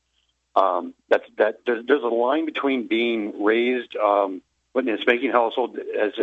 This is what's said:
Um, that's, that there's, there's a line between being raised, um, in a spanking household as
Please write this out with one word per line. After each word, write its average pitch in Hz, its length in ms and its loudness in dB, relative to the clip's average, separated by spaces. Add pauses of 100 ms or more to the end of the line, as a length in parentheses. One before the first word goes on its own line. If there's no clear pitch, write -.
(560)
Um, 87 380 0 (160)
that's, - 160 2 (100)
that 110 300 0
there's, 120 180 -2
there's 135 180 2
a 123 40 -4
line 123 400 0
between 135 400 -2
being 110 580 -2
raised, 120 520 0
um, 101 440 2 (340)
in 131 140 -2
a 104 100 -2
spanking 120 340 0
household 117 440 0
as 107 360 -2 (100)